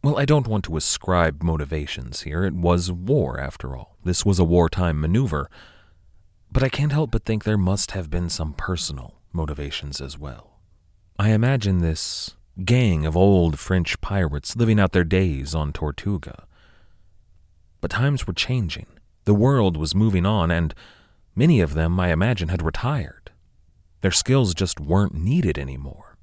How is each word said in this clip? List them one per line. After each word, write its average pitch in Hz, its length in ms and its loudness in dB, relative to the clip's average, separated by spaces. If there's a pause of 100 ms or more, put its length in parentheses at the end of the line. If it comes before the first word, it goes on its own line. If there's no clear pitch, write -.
well, 135 160 0
I 139 80 0
don't 143 200 4
want 107 180 0
to 80 120 -4
ascribe 80 640 0
motivations 76 800 -4
here. 82 240 -4
It 95 100 -2
was 87 380 2
war, 87 480 -2
after 67 340 -8
all. 57 300 -16
This 87 200 0
was 95 140 4
a 92 60 8
wartime 85 560 2
maneuver. 80 500 0 (1000)
But 120 100 2
I 135 60 0
can't 143 240 -2
help 143 180 0
but 110 140 -2
think 110 180 -2
there 107 160 0
must 95 340 0
have 85 180 -8
been 87 180 -2
some 80 240 -4
personal - 680 -8 (100)
motivations 71 680 -8
as 69 180 -12
well. 71 420 -16 (580)
I 104 120 2
imagine 110 480 2
this - 580 -4 (280)
gang 107 400 2
of 78 120 0
old 90 420 4
French - 420 -2
pirates 80 540 -4
living 113 240 2
out 95 140 2
their 90 100 4
days 80 540 0
on 73 160 -2
Tortuga. - 760 -8 (1300)
But 104 100 -4
times 131 360 0
were 92 60 -6
changing. 110 540 -4 (380)
The 104 100 6
world 107 420 4
was 76 180 -2
moving 98 300 2
on, 95 280 2
and 82 200 0 (600)
many 143 260 4
of 76 140 2
them, 82 240 0
I 90 140 0
imagine, 92 380 0
had 87 120 -2
retired. 92 680 -2 (680)
Their 92 100 2
skills 127 420 2
just 90 240 -2
weren't 85 360 0
needed 95 440 0
anymore. 67 640 -12